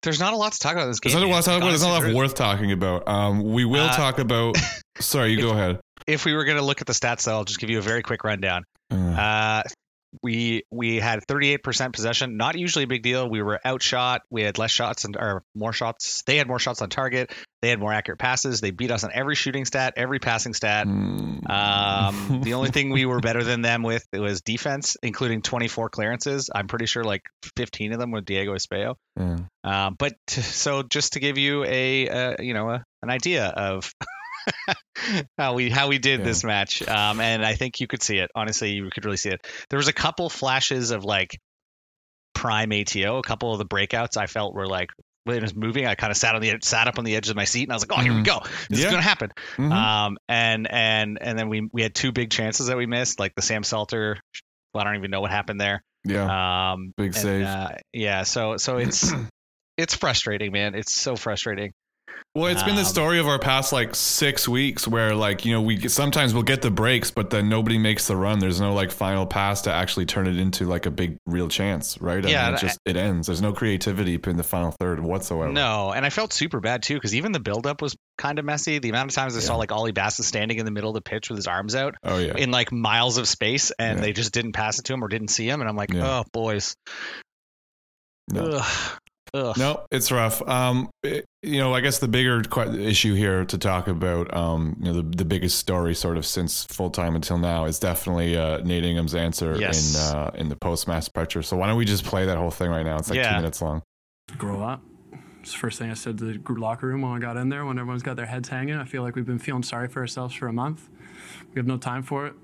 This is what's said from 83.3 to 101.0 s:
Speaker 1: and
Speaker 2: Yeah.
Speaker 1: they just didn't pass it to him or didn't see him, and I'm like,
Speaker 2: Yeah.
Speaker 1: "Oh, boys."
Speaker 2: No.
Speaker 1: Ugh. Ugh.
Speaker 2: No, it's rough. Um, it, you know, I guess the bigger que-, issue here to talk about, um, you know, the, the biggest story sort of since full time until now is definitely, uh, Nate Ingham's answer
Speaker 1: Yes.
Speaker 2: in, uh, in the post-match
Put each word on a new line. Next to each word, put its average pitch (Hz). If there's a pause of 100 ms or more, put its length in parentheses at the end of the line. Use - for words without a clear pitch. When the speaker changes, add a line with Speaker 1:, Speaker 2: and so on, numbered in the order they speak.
Speaker 1:
and 113
Speaker 2:
Yeah. 85
Speaker 1:
they 104
just 110
didn't 117
pass 107
it -
to 135
him 127
or 104
didn't 107
see 113
him, 147
and 113
I'm 104
like, 101
Speaker 2:
Yeah. 90
Speaker 1:
"Oh, 131
boys." 110 (1600)
Speaker 2:
No. 95 (120)
Speaker 1:
Ugh. - (360)
Ugh. 123
Speaker 2:
No, 143 (100)
it's 131
rough. 117
Um, 127 (140)
it, 147 (180)
you 147
know, 131
I 127
guess 135
the 135
bigger 123
que-, 110
issue 104
here 95
to 95
talk 92
about, 87
um, 82
you 90
know, 87
the, 80
the 90
biggest 85
story 87
sort 85
of 78
since -
full -
time 85
until 85
now 85
is 80
definitely, 85
uh, 80
Nate 87
Ingham's 85
answer 82
Speaker 1:
Yes. 78
Speaker 2:
in, 76
uh, 76
in 78
the 71
post-match 85